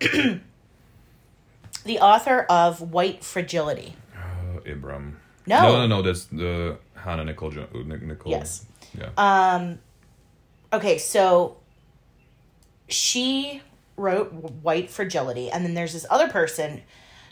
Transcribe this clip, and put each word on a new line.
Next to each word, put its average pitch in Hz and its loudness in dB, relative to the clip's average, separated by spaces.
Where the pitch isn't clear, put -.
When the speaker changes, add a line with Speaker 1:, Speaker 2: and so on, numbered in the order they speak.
Speaker 1:
<clears throat> 247 0
The 220 -2
author 233 6
of 170 4
White 175 -2
Fragility. 165 -4
Speaker 2:
Uh, 87 -8
Ibram. 71 -12
Speaker 1:
No. 247 6
Speaker 2:
No, 120 8
no, 123 4
no. 101 2
That's 90 -2
the 85 -6
Hannah 82 -8
Nicole 78 -8
Jo-, 73 -12
Nic-, 73 -12
Nicole. - -10
Speaker 1:
Yes. - -8
Speaker 2:
Yeah. - -12
Speaker 1:
Um, 185 2
okay, 180 2
so 185 2
she 269 -2
wrote 196 -2
W-, 160 -14
White 165 0
Fragility, 131 -4
and 175 -4
then 170 -4
there's 170 -4
this 165 -12
other 285 4
person 160 -4